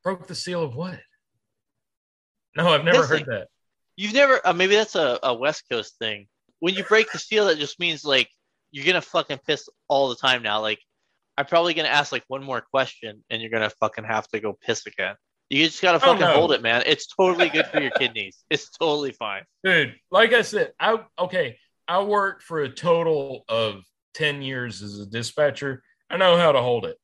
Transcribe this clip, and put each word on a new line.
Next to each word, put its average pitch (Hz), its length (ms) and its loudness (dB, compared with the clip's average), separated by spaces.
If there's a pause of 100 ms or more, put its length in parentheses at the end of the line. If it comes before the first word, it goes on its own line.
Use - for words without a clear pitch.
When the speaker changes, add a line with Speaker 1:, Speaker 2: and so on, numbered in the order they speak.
Speaker 1:
Broke 185 240 -6
the 170 80 -14
seal 175 280 -6
of 131 120 -6
what? 165 240 -10 (1600)
No, 170 120 2
I've 151 160 4
never 180 180 6
Speaker 2:
Pissing. 123 60 0
Speaker 1:
heard 147 180 0
that. 107 220 -8 (480)
Speaker 2:
You've 208 180 -6
never, 269 320 6
uh, 185 60 4
maybe 185 220 2
that's 214 200 0
a, 143 280 2
a 127 120 0
West 139 360 -4
Coast 113 280 -6
thing. 104 280 -8 (340)
When 180 140 0
you 185 100 -4
break 214 280 4
the 165 60 -8
seal, 208 280 2
that 160 120 2
just 143 200 -6
means, 165 260 -4
like, 135 240 2 (420)
you're 143 160 -14
gonna 180 160 2
fucking 151 440 -4
piss 151 220 -4 (200)
all 139 200 2
the 120 80 -6
time 127 260 0
now. 107 180 -2
Like, 107 200 -4 (560)
I'm 143 100 -4
probably 170 280 2
gonna 156 140 -2
ask, 143 240 0
like, 123 160 -8
one 135 140 -10
more 131 200 -6
question, 113 680 -6
and 113 120 -6
you're 113 80 -10
gonna 110 200 0
fucking 110 340 -4
have 110 240 -4
to 110 120 -6
go 104 140 -6
piss - 320 -4
again. 98 280 -8 (360)
You 143 160 2
just - 160 -4
gotta 175 160 4
Speaker 1:
Oh, - 20 2
Speaker 2:
fucking 254 200 4
Speaker 1:
no. 170 140 4
Speaker 2:
hold 156 180 4
it, 117 100 0
man. 117 240 2
It's 151 200 0
totally 180 440 2
good 156 160 0
for - 140 -2
your 139 100 -2
Speaker 1:
<laughs> - 80 -4
Speaker 2:
kidneys. 113 520 -4
It's 147 200 -4
totally 147 420 -2
fine. 101 300 -8 (220)
Speaker 1:
Dude, 160 300 2 (160)
like 226 220 4
I 233 100 4
said, 190 380 -4
I, 220 240 0 (140)
okay, 180 400 -4 (300)
I 185 140 0
worked 202 400 -2
for 160 180 -8
a 139 80 -4
total 156 800 -2
of 110 340 -2 (320)
ten 147 280 -4
years 123 400 -8
as 104 160 -14
a 104 80 -12
dispatcher. 131 760 -4 (280)
I - 60 -6
know 185 200 6
how 165 160 6
to 131 80 4
hold 120 260 0
it. 80 180 -8